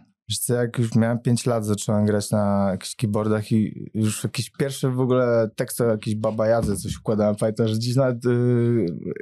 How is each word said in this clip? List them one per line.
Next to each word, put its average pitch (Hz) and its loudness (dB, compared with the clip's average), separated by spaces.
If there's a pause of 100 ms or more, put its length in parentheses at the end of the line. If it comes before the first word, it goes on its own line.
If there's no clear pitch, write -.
(300)
wiesz 107 -4
co, - -2
jak 120 -2
już 113 0
miałem 113 2
pięć 120 0
lat, 117 0
zacząłem 104 0
grać 104 0
na 101 2
jakichś - -8
keyboardach 107 0
i - 0
już 107 -2
jakieś - -6
pierwsze 139 -2
w 127 -2
ogóle 120 2
teksty - -4
o 117 4
jakiejś 107 0
Baba 110 0
Jadze 110 2
coś - -6
układałem. 104 0
Pamiętam, 110 0
że 107 0
dziś 120 -2
nawet, 127 0
y, 120 2 (360)